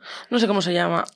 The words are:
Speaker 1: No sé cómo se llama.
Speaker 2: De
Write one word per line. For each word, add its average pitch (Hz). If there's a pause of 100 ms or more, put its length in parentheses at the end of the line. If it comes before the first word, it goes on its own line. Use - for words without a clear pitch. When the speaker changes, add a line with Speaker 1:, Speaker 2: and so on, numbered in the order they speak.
(300)
Speaker 1:
No 240
sé 226
cómo 196
se 175
llama. 175
Speaker 2:
De -